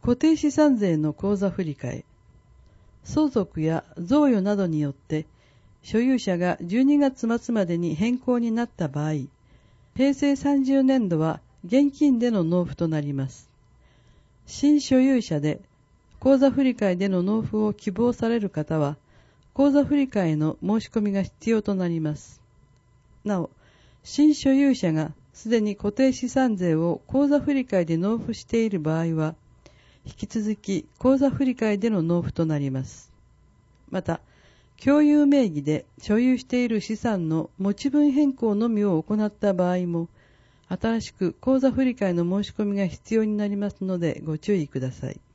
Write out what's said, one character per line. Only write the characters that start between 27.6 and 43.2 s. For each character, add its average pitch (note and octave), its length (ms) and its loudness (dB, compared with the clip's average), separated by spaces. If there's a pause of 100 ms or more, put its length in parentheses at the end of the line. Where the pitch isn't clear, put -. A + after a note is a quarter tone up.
で D#3+ 120 -2
納 G3+ 200 0
付 A3+ 160 -6
し - 100 -12
て A3+ 220 0
い A3 40 -2
る G3 100 -2
場 D#3 200 -2
合 E3 160 -2
は、 D#3 200 -2 (680)
引 - 220 -12
き - 0 -
続 G#3+ 280 -4
き G3 300 -6 (120)
口 C4 200 2
座 C4+ 120 2
振 - 140 -2
替 A3+ 340 0
で G#3+ 120 -2
の G3+ 120 0
納 E3+ 200 0
付 - 120 -6
と E3 120 -2
な D#3 120 -2
り C#3 140 -2
ま C3 120 -4
す。 - 280 -18 (800)
ま F#3 120 -6
た、 - 200 -6 (600)
共 C#4+ 180 4
有 D4 240 6
名 C#4 220 4
義 D3 160 -6
で D3+ 220 -2 (140)
所 G#3 200 0
有 B3+ 180 2
し - 80 -8
て B3 200 0
い A#3 40 -2
る A3 120 0
資 G#3+ 160 -6
産 G3 320 -2
の D#3+ 280 -2
持 G3 160 -2
ち C#4 160 -4
分 D4 220 4
変 C#4 220 2
更 A3 220 -2
の A3+ 140 0
み G#3 140 0
を F3 180 2
行 G#3 140 -4
っ G#3+ 160 0
た G3+ 220 0
場 F3+ 180 0
合 F3+ 140 -2
も、 E3+ 240 -4 (580)
新 A3+ 340 -2
し - 100 -12
く - 280 -4
口 C4 200 2
座 C4 120 2
振 B3+ 100 -2 (100)
替 G3+ 220 -2
の E3+ 100 0
申 F#3+ 260 -2
し - 80 -18
込 G#3+ 80 -2
み G3+ 120 -2
が G3 100 0
必 - 280 -6
要 A3 80 2